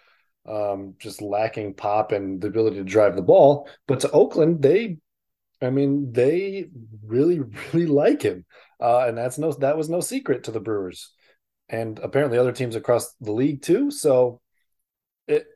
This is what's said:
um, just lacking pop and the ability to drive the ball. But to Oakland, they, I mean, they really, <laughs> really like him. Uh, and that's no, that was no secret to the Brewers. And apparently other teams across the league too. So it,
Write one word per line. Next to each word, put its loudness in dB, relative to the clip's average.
um, -6
just -16
lacking -4
pop -2
and -4
the -6
ability 0
to -8
drive 2
the -2
ball. 6
But -2
to -2
Oakland, 4
they, 2
I -2
mean, -2
they 0
really, 0
<laughs> -10
really 0
like 2
him. -4
Uh, 2
and -4
that's -6
no, -2
that 0
was -4
no -2
secret -4
to -8
the -6
Brewers. -8
And -8
apparently 0
other 4
teams -6
across 0
the -6
league -2
too. 2
So 0
it, -2